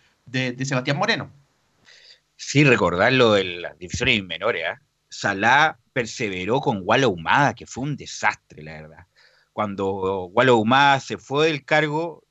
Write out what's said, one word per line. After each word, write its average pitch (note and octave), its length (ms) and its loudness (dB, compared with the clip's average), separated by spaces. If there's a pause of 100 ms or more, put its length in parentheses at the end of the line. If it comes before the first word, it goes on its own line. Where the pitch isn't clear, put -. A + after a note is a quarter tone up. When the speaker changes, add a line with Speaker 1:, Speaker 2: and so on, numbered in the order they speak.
(260)
Speaker 1:
de, B2+ 260 -4
de C3 140 -8
Sebastián C#3 320 -2
Moreno. G3 340 -4 (1040)
Speaker 2:
Sí, - 280 0
recordar G#2 500 4
lo A#2+ 200 6
de G2 120 4
las F2 320 -10
divisiones A2+ 460 -2
menores, F2 440 -4
¿ah? G#2 140 -8 (260)
Salá A#2+ 680 0 (160)
perseveró A2 640 -4
con A#2 240 -2
Walo A#2+ 260 2
Humada, G2+ 440 2
que - 140 -18
fue - 160 -10
un C#3+ 120 -6
desastre, - 680 -6
la D#2 100 -16
verdad. D#2 320 -20 (480)
Cuando G2 720 -2
Walo A#2+ 300 4
Humada C3 460 4
se A2 160 -10
fue C#3+ 300 -2
del D3 180 -4
cargo, D#3 640 -2